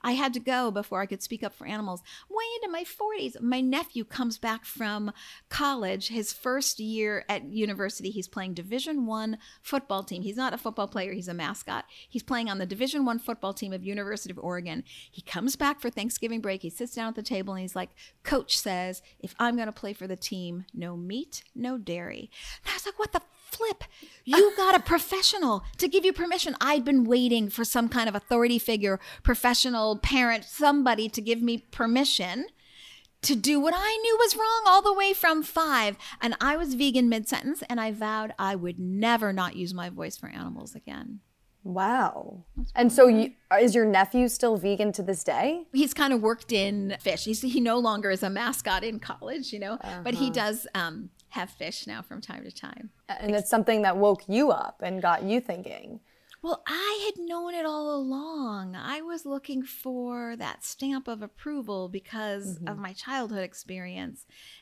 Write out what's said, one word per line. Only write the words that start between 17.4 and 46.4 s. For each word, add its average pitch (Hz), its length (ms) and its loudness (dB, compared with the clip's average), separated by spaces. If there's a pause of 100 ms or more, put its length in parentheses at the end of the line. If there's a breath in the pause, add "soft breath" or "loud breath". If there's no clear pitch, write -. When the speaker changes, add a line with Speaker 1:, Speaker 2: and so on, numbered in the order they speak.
Speaker 1:
and 190 80 -6
he's 185 140 -8
like, 180 140 -6 (340 loud breath)
"Coach - 340 0
says, 185 440 -4 (180 soft breath)
if - 200 -10
I'm 240 180 2
gonna 220 140 -4
play 208 220 -8
for 190 140 -12
the 185 80 -6
team, 180 580 -8
no 175 220 -8
meat, 196 480 -8 (120)
no 247 220 -4
dairy." 175 520 -8 (360 loud breath)
And - 60 -6
I - 40 -4
was 370 100 -8
like, - 140 -8
"What 427 140 -2
the 349 80 0 (300)
flip? 440 320 -4 (420 loud breath)
You 392 320 8
got 381 180 6
a 240 40 8
<laughs> - 140 0
professional 339 720 2 (140 loud breath)
to 349 100 2
give 359 180 4
you 370 80 4
permission." 339 480 -2
I'd 277 240 4
been 269 180 6
waiting 233 460 4
for 233 160 -2
some 233 240 2
kind 233 200 2
of 196 60 -2
authority 240 440 2
figure, 202 400 0 (240 loud breath)
professional 233 760 4
parent, 240 480 2
somebody 254 640 4
to 233 120 -6
give 226 200 0
me 233 180 2 (120)
permission 233 760 2 (760 loud breath)
to 277 140 2
do 269 240 4
what 320 160 4
I 415 260 0
knew 453 180 4
was 466 160 6
wrong 440 320 2
all 381 140 10
the 403 120 4
way 392 200 4
from 311 300 2
five. 254 520 2 (260 loud breath)
And 233 200 0
I 285 160 4
was 311 160 0
vegan 254 340 4
mid-sentence, 233 640 0
and 240 100 -2
I 220 140 -2
vowed 214 440 -4
I 196 180 -2
would 175 240 -4
never 208 520 2
not 190 240 -2
use 180 180 -6
my 180 160 -8
voice 175 280 -10
for - 100 -14
animals - 480 -12
again. 208 460 -14 (420)
Speaker 2:
Wow. 190 800 -2 (140)
Speaker 1:
That's - 180 -4
Speaker 2:
And 240 160 6
so 247 140 12
Speaker 1:
pretty 220 300 8 (160)
Speaker 2:
you, 190 100 6
is 233 120 8
your 233 120 6
nephew 208 420 6
still 226 300 2
vegan 202 360 0
to 202 100 -4
this 185 200 -2
day? 214 500 0
Speaker 1:
He's 277 200 4
kind 277 180 2
of 240 100 2
worked 226 300 0